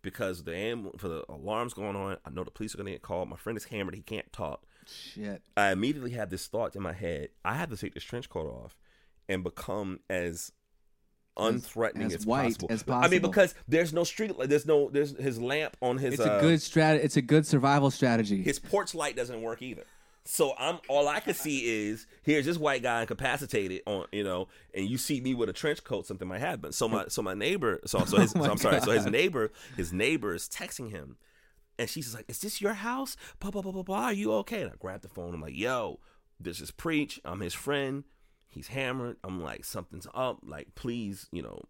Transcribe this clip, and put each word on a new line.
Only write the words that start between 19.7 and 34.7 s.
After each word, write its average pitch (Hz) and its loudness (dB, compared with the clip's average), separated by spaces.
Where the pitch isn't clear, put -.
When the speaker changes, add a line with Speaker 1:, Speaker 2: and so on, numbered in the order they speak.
Speaker 1:
So 139 4
I'm, 165 0
all 143 6
I 151 2
can 190 0
see 117 0
is 110 -6
here's 147 4
this 170 0
white 143 2
guy 117 2
incapacitated 117 -2
on, 101 -2
you 101 -2
know, 92 -2
and 95 0
you 120 0
see 139 -2
me 131 0
with 117 2
a 95 -4
trench 151 -2
coat, 101 -4
something 95 -8
might 92 -6
happen. 135 -6
So - 0
my, 107 0
so - -2
my 95 -2
neighbor, 120 0
so, 95 2
so 101 4
his, 101 8
Speaker 2:
<laughs> - 0
Oh - 4
my 151 4
Speaker 1:
so 107 4
I'm 104 0
sorry, - 6
so 107 4
his 107 6
Speaker 2:
God. 101 2
Speaker 1:
neighbor, 139 2
his 85 -4
neighbor 104 2
is - -6
texting - -10
him, 71 -12
and 117 -2
she's 120 -6
like, 110 -14
"Is - -8
this - -6
your 202 2
house?" 240 -4
Blah, 196 -6
blah, 196 -4
blah, 190 -6
blah, 190 -6
blah. 190 0
"Are 247 2
you 208 0
okay?" 208 -2
And 113 -6